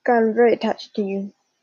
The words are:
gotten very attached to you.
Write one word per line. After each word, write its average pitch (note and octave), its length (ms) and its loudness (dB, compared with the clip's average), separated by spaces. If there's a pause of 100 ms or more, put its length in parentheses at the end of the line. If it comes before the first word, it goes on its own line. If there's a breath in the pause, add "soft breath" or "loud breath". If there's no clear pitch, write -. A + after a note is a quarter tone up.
gotten A3+ 300 2
very A#3 180 4
attached - 440 -4
to G#3+ 60 -2
you. G3 300 -6 (300)